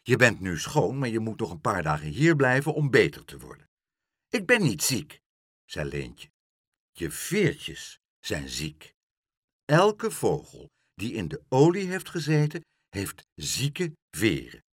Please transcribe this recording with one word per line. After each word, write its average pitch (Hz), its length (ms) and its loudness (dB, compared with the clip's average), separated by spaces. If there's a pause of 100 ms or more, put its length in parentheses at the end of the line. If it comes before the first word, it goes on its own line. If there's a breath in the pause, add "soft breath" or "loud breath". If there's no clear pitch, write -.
"Je 120 140 2
bent 117 240 4
nu 87 200 -4
schoon, 127 400 0
maar 131 100 -2
je 110 100 -2
moet 110 200 -6
nog 104 120 -4
een 82 100 -12
paar 98 220 0
dagen 76 240 -2
hier 147 280 2
blijven 135 380 2
om 147 160 0
beter 104 360 4
te - 140 -18
worden." - 300 -20 (600)
"Ik 214 160 -2
ben - 160 4
niet 110 220 0
ziek," - 360 -4 (460)
zei 73 240 -6
Leentje. 67 400 -10 (640)
"Je 80 200 -6
veertjes - 880 -4 (200)
zijn 73 300 -8
ziek. 76 440 -10 (720)
Elke 208 460 4
vogel - 580 -4 (240)
die 107 200 -8
in 90 140 -4
de - 220 -10
olie 175 380 4
heeft 180 220 -8
gezeten, 151 520 0 (280)
heeft - 460 -8
zieke 143 560 -4 (240)
veren." 80 480 -2 (120)